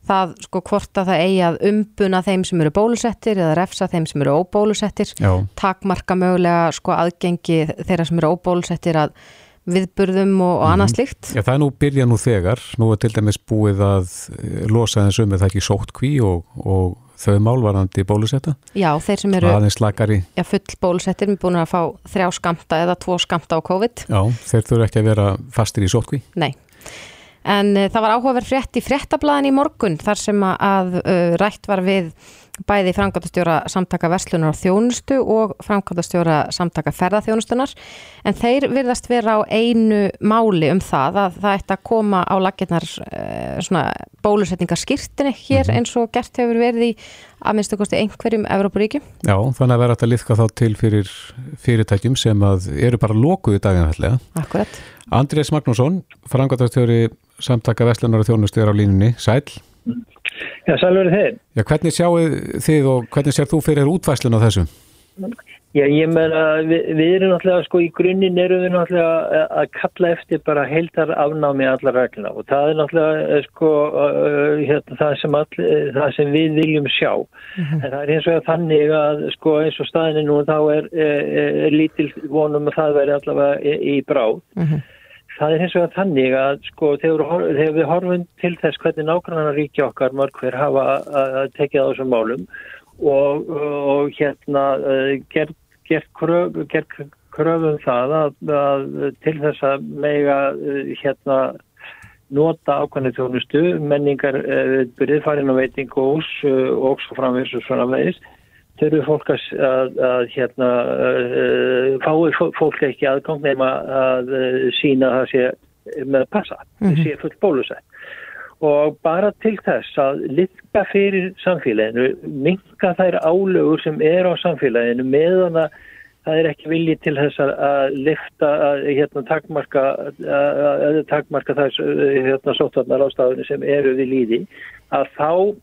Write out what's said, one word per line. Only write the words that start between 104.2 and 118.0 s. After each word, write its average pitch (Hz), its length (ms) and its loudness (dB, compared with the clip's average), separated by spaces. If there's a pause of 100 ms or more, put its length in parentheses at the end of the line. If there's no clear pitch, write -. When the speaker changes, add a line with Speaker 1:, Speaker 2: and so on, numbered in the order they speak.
Speaker 3:
eh, 135 340 -2
viðburði, 135 520 0
farin 143 280 0
á 131 40 2
veitingahús, 135 720 -2 (120)
eh, 131 300 0
og 135 300 0
svo - 160 -14
framvegis 127 400 -2
og 113 60 -6
svona 123 260 -2
vegis, 139 320 -2 (580)
þurfi 151 260 2
fólk 147 240 -2
að, 139 140 -2 (160)
að, 131 400 0
að, 127 300 0
hérna, 127 420 -2 (480)
eh, 127 800 0
fái 156 340 2
fó-, 170 220 -2
fólk - 280 -2
ekki 139 240 -2
aðgang 143 360 -2
nema 131 260 0 (140)
að, 131 500 -2
eh, 131 380 0
sýna 131 420 2
það 127 160 0
sé 127 240 0 (520)
með 135 240 0
passa, - 280 -4 (200)
Speaker 1:
Mhm. 185 200 0
Speaker 3:
sé 156 220 -2
fullt - 220 -10
bólusett. 175 420 0 (760)